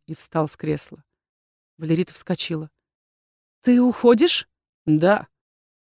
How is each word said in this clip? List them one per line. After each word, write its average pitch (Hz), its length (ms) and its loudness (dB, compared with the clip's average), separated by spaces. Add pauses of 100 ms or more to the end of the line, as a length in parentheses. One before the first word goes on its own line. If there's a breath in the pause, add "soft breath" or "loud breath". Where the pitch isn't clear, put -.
и 160 100 -14
встал 156 340 -6
с - 100 -16
кресла. - 440 -8 (760)
Валерита 160 340 -4
вскочила. 156 560 -8 (920)
"Ты 247 180 4
уходишь?" 247 640 2 (380)
"Да", 160 440 2 (580)